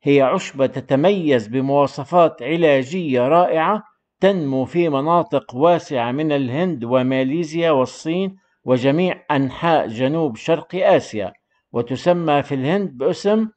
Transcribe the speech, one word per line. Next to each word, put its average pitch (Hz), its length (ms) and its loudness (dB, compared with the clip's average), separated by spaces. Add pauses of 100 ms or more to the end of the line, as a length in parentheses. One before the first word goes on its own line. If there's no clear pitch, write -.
هي 143 200 4
عشبة 135 440 0
تتميز 139 800 0
بمواصفات 139 920 0
علاجية 139 880 0
رائعة، 175 540 2 (380)
تنمو 147 440 0
في 170 240 0
مناطق 151 680 0
واسعة 135 580 0
من 151 200 -2
الهند 143 520 -2
وماليزيا 135 880 0
والصين 165 680 -2 (280)
وجميع 135 680 0
أنحاء 139 580 0
جنوب 131 480 -2
شرق 160 380 -4
آسيا، 147 580 0 (400)
وتسمى 143 720 0
في 143 120 -6
الهند 143 440 -4
باسم 202 580 0